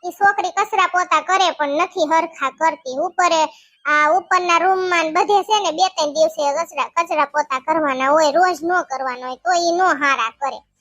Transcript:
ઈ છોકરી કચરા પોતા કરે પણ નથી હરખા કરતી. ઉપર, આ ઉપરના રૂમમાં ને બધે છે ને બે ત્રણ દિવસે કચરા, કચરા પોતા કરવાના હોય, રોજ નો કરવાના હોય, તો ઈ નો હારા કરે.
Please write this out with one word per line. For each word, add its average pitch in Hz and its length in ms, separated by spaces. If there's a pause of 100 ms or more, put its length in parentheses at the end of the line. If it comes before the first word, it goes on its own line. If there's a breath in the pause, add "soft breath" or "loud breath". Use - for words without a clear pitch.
ઈ 349 40
છોકરી 403 380
કચરા 392 380
પોતા 349 340
કરે 359 300
પણ 294 160
નથી 330 380
હરખા 320 440
કરતી. 311 480
ઉપર, 330 500 (380 loud breath)
આ 302 240
ઉપરના 359 480
રૂમમાં 359 480
ને 311 60
બધે 370 320
છે 427 160
ને 359 120
બે 359 160
ત્રણ 320 220
દિવસે 302 440
કચરા, 320 340
કચરા 339 380
પોતા 285 340
કરવાના 277 500
હોય, 302 220
રોજ 339 320
નો 349 180
કરવાના 254 460
હોય, 254 80
તો 359 180
ઈ 339 240
નો 381 80
હારા 277 440
કરે. 262 300 (220)